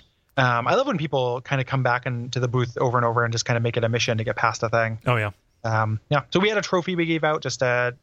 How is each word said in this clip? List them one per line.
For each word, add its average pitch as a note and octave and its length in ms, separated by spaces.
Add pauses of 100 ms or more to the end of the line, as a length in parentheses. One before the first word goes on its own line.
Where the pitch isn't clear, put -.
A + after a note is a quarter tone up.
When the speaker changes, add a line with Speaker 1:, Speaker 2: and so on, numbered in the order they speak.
(360)
Speaker 1:
Um, B2 320
I E3 80
love C4+ 100
when B3+ 100
people B2+ 460
kinda C3+ 220
come C3+ 180
back B2 240
into B2 340
the B2 80
booth B2 300
over B2 180
and A#2+ 80
over A#2 200
and A#2 80
just A#2 120
kinda A#2 160
make A#2 160
it A#2+ 80
a A2+ 60
mission A#2 280
to A2+ 60
get A2 120
past A2+ 260
a A#2 80
thing. A2+ 340
Speaker 2:
Oh, B2 120
yeah. G#2+ 140 (340)
Speaker 1:
Um, A2 440
yeah. C#3+ 220
So F3+ 100
we G#3 80
had G#3+ 80
a G3 60
trophy F#3 320
we E3+ 100
gave D#3+ 200
out, D#3 180
just, C3 200
uh, B2 300 (100)